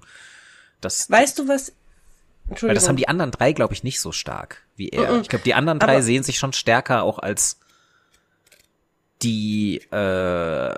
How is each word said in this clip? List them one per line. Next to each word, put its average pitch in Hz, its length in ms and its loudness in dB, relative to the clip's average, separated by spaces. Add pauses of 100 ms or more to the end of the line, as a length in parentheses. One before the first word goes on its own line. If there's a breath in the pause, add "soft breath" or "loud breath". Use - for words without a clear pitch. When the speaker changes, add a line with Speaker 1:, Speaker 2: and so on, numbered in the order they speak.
(800 soft breath)
Speaker 1:
Das - 320 -4
Speaker 2:
Weißt 269 260 4
du, 285 120 -2
was? 277 240 -2 (760)
Entschuldigung. - 220 -2
Speaker 1:
Weil 104 60 4
das - 120 2
haben 139 80 2
die 131 140 0
anderen 139 220 -2
drei, 135 220 2
glaub 123 200 0
ich, - 100 -8
nicht 127 160 -4
so 80 120 -6
stark - 520 -10 (140)
wie 98 120 -8
er. - 240 0
Speaker 2:
Mhm. 233 80 2
Speaker 1:
Ich - 80 -6
glaub, - 140 -2
die - 100 4
anderen 151 260 2
drei 135 160 4
Speaker 2:
Aber 135 60 6
Speaker 1:
sehen 123 220 2
sich - 160 -4
schon 135 140 -4
stärker 117 500 2
auch - 160 0
als - 400 -4 (1600)
die, 107 560 0 (140)
äh, 90 840 -2